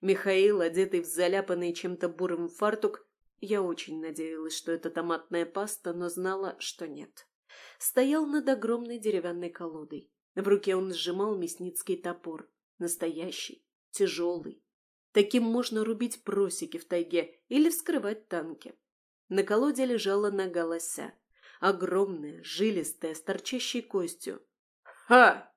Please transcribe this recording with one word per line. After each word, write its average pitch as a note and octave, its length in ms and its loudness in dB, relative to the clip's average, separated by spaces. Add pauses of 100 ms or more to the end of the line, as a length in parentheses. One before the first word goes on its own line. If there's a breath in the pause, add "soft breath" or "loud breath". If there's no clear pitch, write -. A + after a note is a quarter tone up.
Михаил, F#3+ 600 4
одетый F3+ 400 2
в E3+ 40 -6
заляпанный F3 680 0
чем-то F3+ 340 -4
бурым E3+ 420 -4
фартук, G#3 580 -2 (320)
я G3+ 220 0
очень E3 380 -6
надеялась, D#3+ 560 -8
что - 160 -6
это E3 180 -4
томатная E3+ 560 -2
паста, G3 480 -6
но F3 160 -4
знала, F#3 500 -4
что - 280 -10
нет, C#3+ 400 -16 (520 loud breath)
стоял C#4+ 460 2
над C#4+ 240 0
огромной A#3 500 0
деревянной F3 500 -2
колодой. D#3 600 -10 (240)
В G3+ 120 -2
руке G3+ 280 4
он F#3 180 -2
сжимал F3+ 420 -2
мясницкий F3 600 -4
топор. E3+ 500 -10 (300)
Настоящий, E3+ 880 -6 (240)
тяжёлый. E3+ 760 -2 (480)
Таким G#3+ 320 4
можно A3+ 400 0
рубить A3+ 400 -4
просеки G3 540 -2
в E3+ 80 -10
тайге E3+ 640 -2
или D4+ 240 4
вскрывать A3 560 -2
танки. E3 480 -8 (540)
На F#3+ 120 2
колоде B3 440 2
лежала G#3 440 2
нога F3+ 360 -2
лося. E3 460 -6 (480 loud breath)
Огромная, F3+ 840 0
жилистая, E3+ 720 -2
с - 60 -16
торчащей A#3+ 600 -4
костью. - 600 -6 (400)
Ха! - 720 6